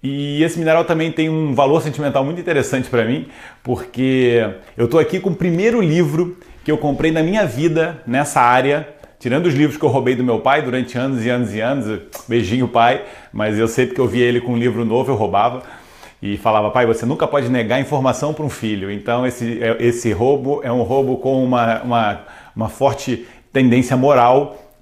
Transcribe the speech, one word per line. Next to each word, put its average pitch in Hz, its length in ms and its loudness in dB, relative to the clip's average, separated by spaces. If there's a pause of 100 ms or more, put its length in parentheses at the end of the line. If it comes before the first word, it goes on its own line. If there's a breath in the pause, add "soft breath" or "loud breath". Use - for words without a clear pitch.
E 143 400 -4
esse 165 160 0
mineral 165 280 2
também 160 260 0
tem 160 180 0
um 156 240 0
valor 143 280 4
sentimental 139 420 -2
muito 165 160 -6
interessante 143 500 -2
pra 117 140 0
mim, 131 240 -4 (340 loud breath)
porque 123 880 0 (280 loud breath)
eu 117 100 0
tô 147 100 2
aqui 160 220 2
com 190 100 -2
o 170 60 -2
primeiro 196 460 0
livro 170 560 0 (260 loud breath)
que - 80 -2
eu 151 60 2
comprei 151 340 0
na 160 120 0
minha 202 200 0
vida 156 600 -2
nessa 139 340 0
área, 131 480 4 (320 loud breath)
tirando 143 280 0
os 156 60 2
livros 147 240 2
que - 60 -4
eu 147 60 6
roubei 127 260 2
do 123 80 -2
meu 120 180 2
pai 139 200 2
durante 127 340 -4
anos 123 300 -2
e 120 40 0
anos 123 260 -2
e 107 40 -4
anos. 110 420 -4 (260)
Beijinho, 117 400 0
pai, 123 360 2 (300 loud breath)
mas 107 240 -2
eu 113 100 2
sempre 123 280 0
que 139 60 0
eu 123 60 2
via 120 180 2
ele 120 160 2
com 123 120 -6
um 117 40 0
livro 117 280 0
novo, 127 260 0
eu 131 40 0
roubava. 107 480 0 (580 loud breath)
E 101 160 -4
falava: 107 320 2
"Pai, 123 160 2
você 113 180 0
nunca 139 240 -2
pode 135 220 -2
negar 120 300 0
informação 135 520 -2
pra 151 140 -6
um 139 40 -4
filho." 101 420 -6
Então 117 340 -4
esse, 120 360 -6
é, 113 180 0
esse 117 320 0
roubo 131 520 0
é 123 80 -4
um 120 120 0
roubo 131 340 0
com 131 260 0
uma, 120 380 0
uma, 113 400 -2 (340 loud breath)
uma 110 140 -4
forte 123 560 -2 (260 loud breath)
tendência 127 460 2
moral 135 680 4 (180)